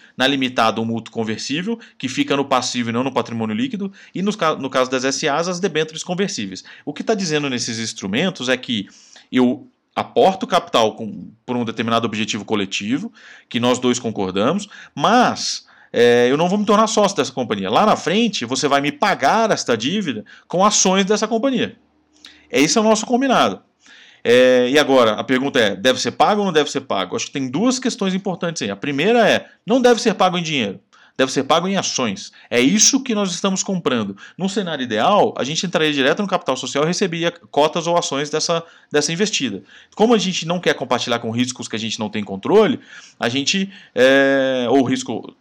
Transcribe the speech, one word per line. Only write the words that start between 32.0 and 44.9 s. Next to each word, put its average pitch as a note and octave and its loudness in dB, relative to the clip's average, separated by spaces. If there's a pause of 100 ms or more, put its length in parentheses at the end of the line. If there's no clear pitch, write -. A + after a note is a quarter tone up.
É A#2+ 2
isso G3+ 4
que A#3 -4
nós G3+ -2
estamos F#3+ -2
comprando. D#3+ -4 (200)
Num F#3 -4
cenário E3+ -4
ideal, B2 2
a - -2
gente D#3 -4
entraria E3 0
direto C#3+ 2
no G3+ -2
capital E3+ -2
social C3 -2
e D#3 2
receberia E3+ -2 (200)
cotas D#3 0
ou E3+ 2
ações D3 -2
dessa, D#3+ -2 (280)
dessa D3 0
investida. E3 -4 (320)
Como A3+ 4
a A3+ 6
gente F3 -2
não F3 -2
quer D#3+ 0
compartilhar A#2+ -2
com A#2 -6
riscos B2 -4
que - -8
a A2 -6
gente A2 -6
não G#2+ -4
tem G#2+ -6
controle, B2 2 (400)
a A#2 -2
gente, C#3+ -2 (220)
é, C3+ 4
ou C3+ 4
risco, B2 -4